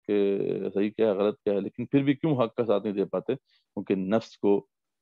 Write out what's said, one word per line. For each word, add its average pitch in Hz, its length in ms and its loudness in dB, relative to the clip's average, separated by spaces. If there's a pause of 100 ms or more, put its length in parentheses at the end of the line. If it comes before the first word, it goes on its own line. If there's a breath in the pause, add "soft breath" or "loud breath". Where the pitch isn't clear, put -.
कि 98 600 0
सही 101 200 0
क्या 110 200 0
है, 95 60 2
गलत 101 280 0
क्या 101 100 0
है, 98 80 0
लेकिन 117 240 -8
फिर 139 180 2
भी 139 100 2
क्यों 151 240 0
हक 117 200 0
का 120 60 0
साथ 104 180 0
नहीं 101 120 -4
दे 98 120 0
पाते? 92 300 -4
क्योंकि - 600 -8
नफ्स 95 420 -2
को, 101 200 4 (440)